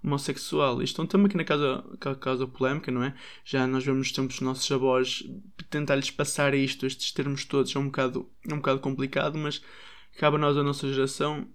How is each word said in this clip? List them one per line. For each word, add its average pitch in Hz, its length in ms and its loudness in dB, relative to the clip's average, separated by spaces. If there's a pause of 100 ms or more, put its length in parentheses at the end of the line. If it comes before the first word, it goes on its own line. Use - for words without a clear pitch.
homossexual. 143 800 0
Isto 131 200 -2
é - 20 0
um 170 40 -4
tema 202 200 6
aqui 202 80 2
na 165 80 0
casa, 147 400 2 (160)
ca-, 139 160 -2
causa 131 320 -2
polémica, 131 460 -2
não 123 100 0
é? 139 100 -2 (300)
Já 131 240 2
nós 131 160 2
vemos 135 160 2
nos 131 140 -2
tempos 131 220 -2
dos - 60 -6
nossos 131 300 -2
avós 127 580 2 (400)
tentar-lhes 143 420 0
passar 143 420 0
isto, 135 320 0
estes - 260 -4
termos 139 320 -4
todos, 135 320 0
é 139 40 0
um 139 80 0
bocado, 131 380 -2 (240)
é 151 40 -2
um 147 60 -2
bocado 135 200 2
complicado, 135 580 -2
mas 147 240 -4 (560)
cabe 151 200 4
a - 20 2
nós, 147 160 4
a 143 80 4
nossa 143 240 0
geração 135 680 0